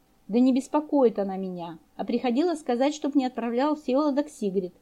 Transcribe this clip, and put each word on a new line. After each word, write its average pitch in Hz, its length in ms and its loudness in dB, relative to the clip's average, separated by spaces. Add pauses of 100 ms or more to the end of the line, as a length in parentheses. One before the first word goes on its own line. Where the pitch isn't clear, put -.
(280)
«Да 208 120 2
не 254 140 6
беспокоит 269 640 2
она 196 180 -4
меня, 175 420 -8 (160)
а 208 100 -6
приходила 247 500 0
сказать, 269 400 -2
чтоб 285 200 -4
не 262 100 2
отправлял 247 500 -2
Всеволода 285 480 0
к 294 60 -6
Сигрид. 185 520 -4